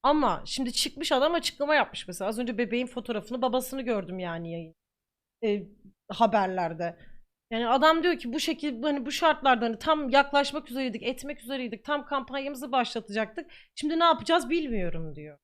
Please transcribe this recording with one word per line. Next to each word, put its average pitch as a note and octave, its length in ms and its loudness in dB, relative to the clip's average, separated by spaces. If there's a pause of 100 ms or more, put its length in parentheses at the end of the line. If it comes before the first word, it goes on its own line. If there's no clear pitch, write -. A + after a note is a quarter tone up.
ama C#4 440 2
şimdi B3 260 -4
çıkmış - 400 -2
adam D4 220 4
açıklama D4+ 400 0
yapmış - 340 0
mesela. F#3+ 200 -4
Az A3 100 -2
önce A#3+ 200 -4
bebeğin A#3+ 280 0
fotoğrafını, A#3 560 -6
babasını B3+ 400 0
gördüm G3 360 -4
yani E3+ 340 -6
yayın, E3 220 -10 (680)
e, G#3 240 0 (400)
haberlerde. F#3 880 0 (520)
Yani A#3 180 -2
adam D#4 340 6
diyor F4 160 2
ki A#3 140 -8
bu D4+ 80 -2
şekil-, C#4+ 420 -4
hani C#4+ 240 -2
bu D4 40 -6
şartlarda C#4 540 4
hani A3+ 140 -2
tam D4+ 300 0
yaklaşmak C#4 600 2
üzereydik, B3 320 -4
etmek C4 400 -6
üzereydik, B3 420 -8
tam C#4+ 220 -4
kampanyamızı C4+ 680 -6
başlatacaktık. A3 760 -2 (240)
Şimdi D#4 240 -2
ne E4+ 60 4
yapacağız E4 460 4
bilmiyorum F3+ 680 -2
diyor. D3+ 280 -14